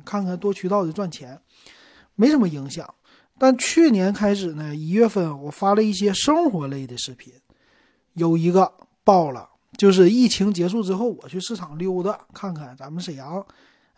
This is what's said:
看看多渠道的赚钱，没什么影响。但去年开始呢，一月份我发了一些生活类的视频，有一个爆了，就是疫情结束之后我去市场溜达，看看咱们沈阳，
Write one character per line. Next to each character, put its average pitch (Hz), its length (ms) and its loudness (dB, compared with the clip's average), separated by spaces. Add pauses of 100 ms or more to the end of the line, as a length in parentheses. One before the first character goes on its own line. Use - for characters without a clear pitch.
看 202 180 -6
看 180 140 -6
多 202 160 -2
渠 185 160 -6
道 202 160 0
的 160 80 -6
赚 190 180 -6
钱， 135 300 -18 (760)
没 220 120 4
什 302 80 4
么 220 100 4
影 139 220 -8
响。 - 260 -16 (420)
但 262 220 4
去 320 320 4
年 196 220 2
开 202 200 0
始 190 200 -4
呢， 151 220 -8
一 156 160 -8
月 220 180 4
份 160 340 -4
我 147 80 -10
发 196 240 0
了 214 80 2
一 214 100 0
些 196 220 0
生 311 340 2
活 156 200 -4
类 135 180 -10
的 123 100 -14
视 127 180 -10
频， - 180 -20 (800)
有 165 240 0
一 165 140 0
个 185 220 4 (300)
爆 170 300 4
了， 117 160 -14 (280)
就 202 140 6
是 185 180 8
疫 240 200 4
情 196 260 -2
结 175 140 -2
束 214 160 -4
之 185 100 -4
后 226 160 -2
我 147 180 -12
去 180 120 -10
市 220 160 -10
场 160 200 -14
溜 180 240 -4
达， 190 160 -4 (160)
看 196 220 -10
看 135 220 -16
咱 139 160 -18
们 175 100 -8
沈 160 140 -12
阳， 156 280 -12 (540)